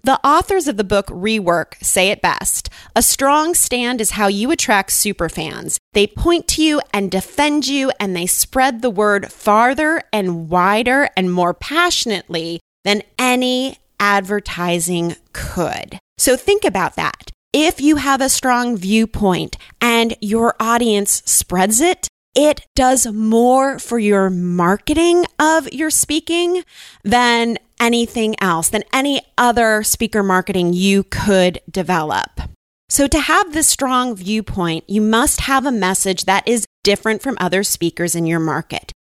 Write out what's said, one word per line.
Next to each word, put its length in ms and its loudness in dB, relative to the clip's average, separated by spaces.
The 240 0
authors 440 2
of 80 -4
the 80 -2
book 220 0
Rework 720 -2
say 280 0
it 120 -2
best. 480 -2
"A 60 4
strong 520 2
stand 460 -2
is 120 -2
how 160 0
you 220 -2
attract 420 0
superfans. 840 -4
They 160 2
point 420 0
to 140 0
you 180 2
and 180 -2
defend 560 -2
you, 320 -2
and 160 -4
they 100 -4
spread 560 -2
the 80 0
word 400 0
farther 720 2
and 360 -4
wider 680 2
and 160 0
more 200 0
passionately 1080 -4
than 180 0
any 600 0
advertising 1160 -2
could." 680 -6
So 200 2
think 260 0
about 320 -2
that. 360 -8
If 300 2
you 160 4
have 240 0
a 80 0
strong 480 0
viewpoint 800 0
and 400 2
your 400 0
audience 640 0
spreads 560 0
it, 260 0
it 260 4
does 340 2
more 720 2
for 200 -4
your 300 2
marketing 960 0
of 360 2
your 160 -4
speaking 760 -2
than 540 2
anything 600 0
else, 260 0
than 240 -2
any 300 0
other 460 2
speaker 380 0
marketing 520 2
you 280 2
could 600 0
develop. 720 -2
So 180 2
to 140 2
have 320 0
this 160 0
strong 460 0
viewpoint, 720 -4
you 140 0
must 400 2
have 240 0
a 60 0
message 540 -2
that 200 2
is 200 0
different 380 0
from 180 -6
other 240 0
speakers 520 -4
in 100 -2
your 140 0
market. 600 -6